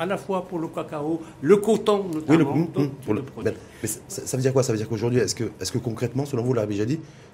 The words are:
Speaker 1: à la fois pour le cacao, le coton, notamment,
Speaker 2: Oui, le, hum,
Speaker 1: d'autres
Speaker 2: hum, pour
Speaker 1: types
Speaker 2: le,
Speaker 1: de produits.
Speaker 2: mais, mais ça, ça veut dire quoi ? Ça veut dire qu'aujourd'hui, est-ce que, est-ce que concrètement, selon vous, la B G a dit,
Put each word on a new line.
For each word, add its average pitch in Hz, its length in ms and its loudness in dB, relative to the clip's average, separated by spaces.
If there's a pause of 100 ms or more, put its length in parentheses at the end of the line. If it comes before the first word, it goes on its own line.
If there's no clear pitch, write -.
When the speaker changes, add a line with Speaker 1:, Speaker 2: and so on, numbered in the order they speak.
Speaker 1:
à 165 60 -4
la 190 100 -2
fois 185 280 -4
pour 180 140 -8
le 160 80 -4
cacao, 160 560 -6 (180)
le 175 160 8
coton, 208 560 2
notamment, 151 160 -4
Speaker 2:
Oui, 151 80 8
le, 160 80 8
hum, 147 220 2
Speaker 1:
d'autres 139 140 -2
Speaker 2:
hum, 143 100 2
pour - 240 -4
Speaker 1:
types - 0 -
Speaker 2:
le, 101 60 -2
Speaker 1:
de 127 100 -8
produits. 110 220 -2
Speaker 2:
mais, - 60 -8 (220)
mais 113 80 -4 (200)
ça, - 180 -10
ça - 100 -4
veut 127 60 0
dire 131 100 4
quoi ? 127 120 4
Ça 123 80 0
veut 110 60 0
dire 107 100 -4
qu'aujourd'hui, 120 320 2
est-ce 101 160 0
que, 107 240 -4
est-ce 95 100 -6
que 127 80 -2
concrètement, 120 480 -2
selon 120 160 -2
vous, 127 100 0
la 110 140 2
B 104 60 -4
G 101 100 0
a - 20 2
dit, 135 140 -2 (360)